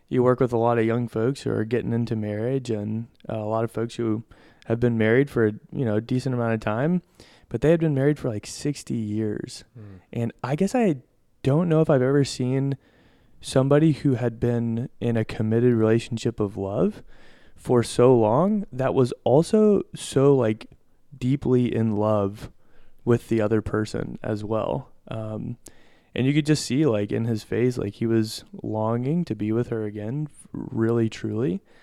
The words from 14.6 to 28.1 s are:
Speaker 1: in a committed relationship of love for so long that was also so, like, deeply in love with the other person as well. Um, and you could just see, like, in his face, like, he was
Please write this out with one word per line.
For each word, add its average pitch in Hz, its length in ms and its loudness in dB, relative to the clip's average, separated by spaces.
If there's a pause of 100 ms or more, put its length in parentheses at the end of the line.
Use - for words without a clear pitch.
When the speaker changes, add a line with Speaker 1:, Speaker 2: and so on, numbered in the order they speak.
Speaker 1:
in 117 160 0
a 110 80 0
committed 117 500 2
relationship 113 640 0
of 104 160 -2
love 107 460 -2 (520)
for 123 300 2
so 127 320 6
long 156 560 2
that 127 220 -2
was 123 180 2 (100)
also 202 600 4 (120)
so, 143 400 2
like, 110 320 0 (500)
deeply 127 560 0
in 113 240 0
love 104 540 -2 (540)
with 120 240 2
the 113 120 0
other 107 220 2
person - 640 -4
as 107 180 -6
well. 110 480 -4 (180)
Um, 110 480 -8 (600)
and 123 100 0
you 139 60 2
could 147 140 2
just 151 180 2
see, 147 220 0
like, 107 240 0
in 113 140 -2
his 113 180 -2
face, 123 340 -2
like, 104 180 -6
he 117 120 -4
was 113 380 0 (180)